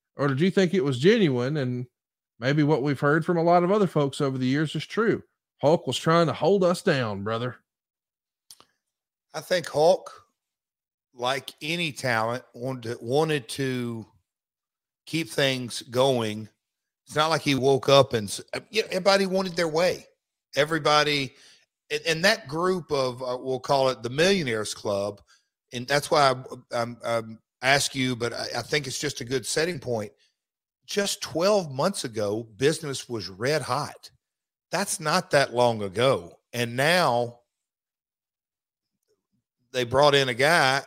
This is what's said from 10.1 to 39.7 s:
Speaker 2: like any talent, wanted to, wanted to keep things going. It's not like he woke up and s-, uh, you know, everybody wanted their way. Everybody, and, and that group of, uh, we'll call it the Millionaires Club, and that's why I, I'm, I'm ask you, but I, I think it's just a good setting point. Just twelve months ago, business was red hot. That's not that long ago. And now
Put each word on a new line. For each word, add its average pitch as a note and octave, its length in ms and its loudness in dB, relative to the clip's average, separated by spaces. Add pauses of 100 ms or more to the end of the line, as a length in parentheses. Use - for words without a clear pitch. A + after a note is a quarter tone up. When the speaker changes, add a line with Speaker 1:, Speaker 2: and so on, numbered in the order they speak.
Speaker 2:
like B2+ 480 -4
any D#3+ 320 -4
talent, A#2 500 -2 (100)
wanted A#2+ 460 -8
to, A#2+ 40 -18
wanted D3 460 0
to B2 560 -6 (1000)
keep D#3+ 240 -6
things C3 540 -2
going. A2+ 640 0 (580)
It's B2 80 -10
not D#3 140 2
like D#3 120 0
he C#3 140 2
woke C3+ 320 2
up C#3 260 6
and G#2 140 -2
s-, - 140 -8 (120)
uh, C3+ 60 -6 (100)
you G#3+ 120 -2
know, - 100 -4
everybody G3 340 2
wanted F#3 300 -2
their E3+ 140 0
way. D#3+ 360 0 (520)
Everybody, D3 760 2 (560)
and, D3+ 160 -4
and E3 200 0
that G3+ 240 0
group E3+ 420 -4
of, C3 320 -2
uh, B2 160 -6
we'll C3 220 -4
call C3+ 280 2
it A#2+ 140 -4
the A#2+ 60 -4
Millionaires C#3 640 0
Club, G2+ 480 -4 (500)
and B2 160 -10
that's C#3+ 240 0
why D3 200 6
I, B2+ 500 -6
I'm, A#2+ 220 -6
I'm A2+ 360 -4 (240)
ask C3+ 300 2
you, B2+ 220 -2
but A#2 180 -6
I, A2 140 -8 (100)
I A#2 60 -4
think D3 240 -4
it's B2 100 -8
just - 240 -6
a - 20 -8
good B2 220 -6
setting E3 320 -2
point. A2+ 340 -6 (760)
Just - 340 -4
twelve F3+ 500 0
months D3 340 -2
ago, A2 420 -4 (100)
business C#3+ 500 -2
was G#2 220 -8
red B2+ 320 -2
hot. B2 480 -6 (640)
That's F#3+ 280 -4
not E3 300 -2
that C#3 240 2
long A#2+ 300 2
ago. G2 560 0 (140)
And A#2+ 220 -4
now C3 640 0 (2250)